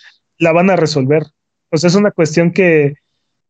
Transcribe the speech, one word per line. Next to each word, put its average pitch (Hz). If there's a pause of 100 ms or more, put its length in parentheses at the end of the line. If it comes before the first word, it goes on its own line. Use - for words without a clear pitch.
(380)
la 165
van 180
a 185
resolver. 156 (460)
O 160
sea, 170
es 170
una 202
cuestión 170
que, 156 (560)